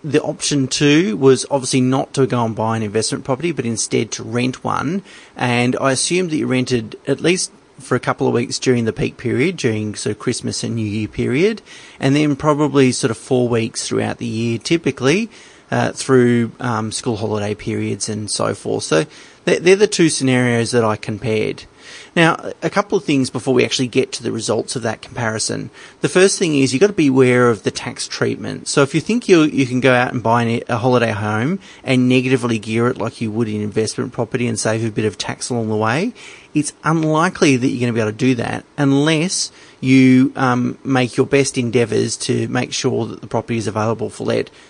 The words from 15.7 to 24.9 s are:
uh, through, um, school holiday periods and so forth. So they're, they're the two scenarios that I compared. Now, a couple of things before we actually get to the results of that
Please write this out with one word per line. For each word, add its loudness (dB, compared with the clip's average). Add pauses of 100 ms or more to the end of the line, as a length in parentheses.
uh, 0
through, 4
um, -4
school -4
holiday -4
periods -6
and -8
so -2
forth. -4
So 0 (380)
they're, 2
they're 6
the 4
two 2
scenarios 0
that 2
I 0
compared. -4 (520)
Now, 2 (100)
a -2
couple 0
of -4
things 2
before -2
we 4
actually -2
get -2
to -10
the -4
results -4
of -6
that -6